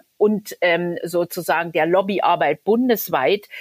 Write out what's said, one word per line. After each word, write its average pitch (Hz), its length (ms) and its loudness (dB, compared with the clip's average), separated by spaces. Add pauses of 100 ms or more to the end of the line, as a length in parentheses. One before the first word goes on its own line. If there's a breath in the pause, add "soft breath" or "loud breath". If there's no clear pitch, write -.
(160)
und, 208 460 0
ähm, 175 420 0
sozusagen 170 720 -4
der 160 120 2
Lobbyarbeit 170 800 0
bundesweit 202 840 0 (120)